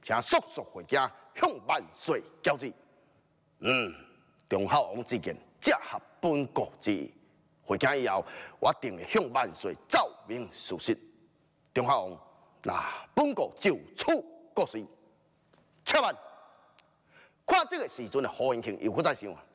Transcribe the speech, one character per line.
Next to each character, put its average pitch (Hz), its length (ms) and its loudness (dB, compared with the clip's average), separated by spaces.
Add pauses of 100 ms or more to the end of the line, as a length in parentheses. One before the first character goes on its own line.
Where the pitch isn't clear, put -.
请 117 180 0
速 - 160 2 (120)
速 - 140 -10
回 - 220 -14
家 131 260 2 (240)
向 349 160 2 (160)
万 143 160 2 (100)
岁 - 300 -2 (200)
交 151 140 2
旨。 131 160 -8 (880)
嗯， 120 340 0 (540)
中 98 200 0
孝 143 140 4
王 110 220 -4
之 117 140 -2
见， 87 180 -6 (240)
切 - 140 4
合 - 260 -6 (200)
本 147 280 2
国 - 300 -2
之 - 140 0
意。 76 200 -4 (520)
回 98 140 0
家 139 180 4
以 127 100 0
后， 98 180 2 (360)
我 151 200 4
定 107 160 -6
会 87 100 -10
向 165 260 2
万 123 220 0
岁 87 200 -6 (140)
奏 208 240 4 (140)
明 98 260 -8
事 - 260 -8
实。 - 180 0 (760)
中 123 140 0
孝 131 160 2
王， 92 160 -10 (440)
那 - 220 -2 (300)
本 285 200 4
国 139 240 -2
就 156 200 2 (180)
此 - 100 -2 (480)
告 196 100 4
辞。 110 200 -8 (1000)
且 - 160 4
慢， 220 140 2 (1300)
看 349 220 6
这 349 100 -4
个 196 100 -4
时 120 200 -10
阵 135 120 0
的 123 80 -2
何 131 240 -2
应 117 80 -2
钦 110 220 -6
又 107 80 0
搁 101 100 -2
在 151 140 2
想 101 180 -10
啊。 78 100 -16 (120)